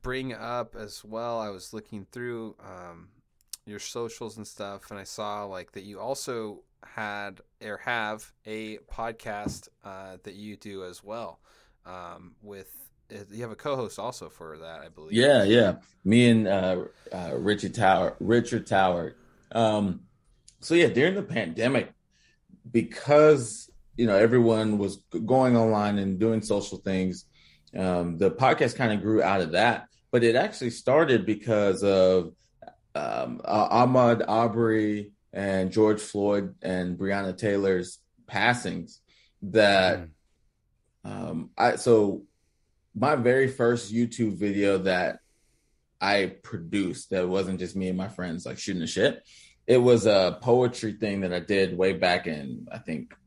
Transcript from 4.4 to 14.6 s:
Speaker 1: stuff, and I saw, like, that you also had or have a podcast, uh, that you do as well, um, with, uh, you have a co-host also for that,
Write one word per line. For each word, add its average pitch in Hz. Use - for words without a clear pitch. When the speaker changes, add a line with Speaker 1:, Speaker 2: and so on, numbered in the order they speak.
Speaker 1:
stuff, 101
and 101
I 95
saw, 104
like, 92
that 98
you 101
also 113
had 101
or 104
have 110
a 110
podcast, 113
uh, 95
that 98
you 104
do 98
as 90
well, 104
um, 87
with, 101
uh, 101
you 110
have 117
a 104
co-host 131
also 104
for 80
that, 82